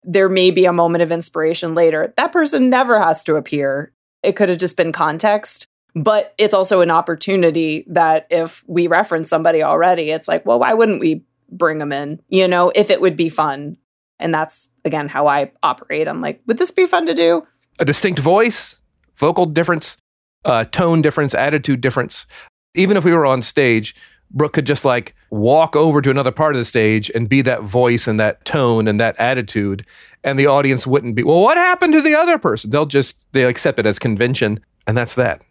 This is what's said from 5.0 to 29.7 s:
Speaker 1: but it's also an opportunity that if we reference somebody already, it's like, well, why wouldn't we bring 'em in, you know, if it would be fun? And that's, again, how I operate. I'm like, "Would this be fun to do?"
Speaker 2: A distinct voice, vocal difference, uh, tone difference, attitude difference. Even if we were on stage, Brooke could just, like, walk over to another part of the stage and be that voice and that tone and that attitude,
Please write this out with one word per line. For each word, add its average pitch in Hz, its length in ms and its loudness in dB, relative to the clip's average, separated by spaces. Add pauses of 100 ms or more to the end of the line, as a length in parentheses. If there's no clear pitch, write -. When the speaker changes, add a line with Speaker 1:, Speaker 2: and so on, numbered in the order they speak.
Speaker 1:
but 208 440 -2
it's 214 160 2
also 190 260 2
an 170 120 4
opportunity 165 960 0
that 160 400 0
if 165 360 -4
we 175 220 -2
reference 165 400 0
somebody 165 340 2
already, 165 500 0
it's 160 180 -6
like, 165 160 -2
well, 120 140 2
why - 140 2
wouldn't 220 280 2
we 156 220 -2 (280)
bring 156 300 -4
'em 147 100 -6
in, 147 380 -8
you 185 180 2
know, 180 280 2
if 208 140 2
it 190 120 2
would 175 160 0
be 165 100 0
fun? 147 480 -6 (420)
And 165 160 -4
that's, 156 360 -6 (160)
again, 147 240 -4
how 143 180 -2
I 143 240 0 (100)
operate. 151 460 -4
I'm 160 140 -8
like, 151 260 -10
"Would 233 100 -2
this 359 140 -2
be 370 140 2
fun 349 220 0
to 339 60 -2
do?" 339 320 2 (340)
Speaker 2:
A - 60 0
distinct 151 320 0
voice, 190 600 0 (380)
vocal 180 280 2
difference, 165 520 -4 (480)
uh, 113 180 2
tone 165 380 2
difference, 147 340 0
attitude 143 460 -2
difference. 123 440 -4 (500)
Even 190 200 2
if 180 80 0
we 175 80 4
were 165 140 4
on 131 160 2
stage, 113 520 0 (380)
Brooke 147 220 -2
could 151 120 -2
just, 139 200 -2
like, 123 300 -2 (160)
walk 131 440 2
over 147 260 4
to 131 80 0
another 131 220 0
part 156 240 0
of 127 40 -2
the 120 60 -4
stage 107 480 0
and 113 140 -2
be 135 140 2
that 120 220 -2
voice 120 440 0
and 110 100 -2
that 107 280 -2
tone 120 420 0
and 107 140 0
that 113 180 -2
attitude, 107 680 -4 (380)